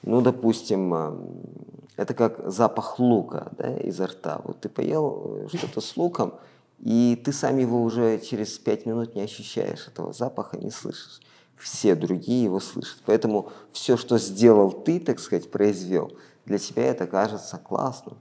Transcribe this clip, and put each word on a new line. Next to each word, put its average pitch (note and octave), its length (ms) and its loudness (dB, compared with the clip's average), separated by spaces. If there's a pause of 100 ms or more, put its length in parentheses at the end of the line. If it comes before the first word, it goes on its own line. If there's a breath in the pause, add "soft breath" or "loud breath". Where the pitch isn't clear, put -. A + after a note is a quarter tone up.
ну, A#2 180 4
допустим, A2 720 2
эм, E2 460 -6 (560)
это - 180 -4
как A2+ 380 0
запах - 460 0
лука, A#2 600 2
да, - 200 -4
изо - 280 -4
рта. - 380 -8
Вот - 160 -10
ты - 80 -8
поел, - 760 -4
э, D3+ 120 -10
что-то D#3 240 -6
с - 160 -10
луком, E3+ 380 0 (460 loud breath)
и A#2 440 4
ты C#3+ 80 0
сам C3+ 260 0
его A#2+ 240 2
уже A2+ 360 2
через G#2+ 400 -6
пять - 280 -2
минут A#2 280 -4
не G2+ 80 -4
ощущаешь, - 680 -6
этого - 240 -10
запаха - 460 -6
не G2+ 120 -8
слышишь. - 500 -14 (360 soft breath)
Все - 380 2
другие F2+ 500 0
его G2 160 0
слышат. - 460 -12
Поэтому G#2+ 420 2 (240 loud breath)
всё, - 240 2
что A#2+ 220 0
сделал G2+ 540 8
ты, E3 280 -2
так - 200 -2
сказать, - 300 -4
произвёл, F#2 600 0 (340 loud breath)
для G2+ 120 -2
тебя - 260 -4
это B2+ 220 0
кажется G2 520 -2
классным. - 640 -6